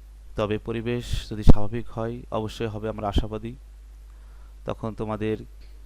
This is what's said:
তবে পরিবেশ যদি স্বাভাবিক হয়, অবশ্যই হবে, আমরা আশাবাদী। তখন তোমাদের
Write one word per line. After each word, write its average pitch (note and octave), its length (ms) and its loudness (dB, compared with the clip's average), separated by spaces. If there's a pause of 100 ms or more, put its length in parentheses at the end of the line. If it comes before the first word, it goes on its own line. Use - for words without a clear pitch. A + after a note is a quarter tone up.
(360)
তবে G#2+ 220 0
পরিবেশ A#2 720 -4
যদি G#2+ 140 -6
স্বাভাবিক G#2+ 440 10
হয়, A#2+ 340 -6 (100)
অবশ্যই A2 360 -4
হবে, G#2+ 220 -6
আমরা G#2+ 180 -6
আশাবাদী। G#2+ 480 -2 (1080)
তখন A2+ 280 -6
তোমাদের G#2+ 440 -2 (480)